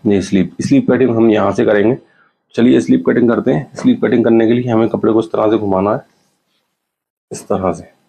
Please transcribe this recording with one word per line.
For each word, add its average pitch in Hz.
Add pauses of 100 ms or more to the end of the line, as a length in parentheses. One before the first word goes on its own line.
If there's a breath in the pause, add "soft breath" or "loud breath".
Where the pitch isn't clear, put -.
ये 101
slip, 92
slip 127
cutting 123
हम 113
यहाँ 104
से 120
करेंगे। 107 (580 soft breath)
चलिए 123
slip 127
cutting 120
करते 113
हैं। 147
Slip 120
cutting 117
करने 113
के 117
लिए 123
हमें 113
कपड़े 113
को 110
इस 110
तरह 107
से 110
घुमाना 101
है, 139 (1300)
इस -
तरह 92
से 82 (260)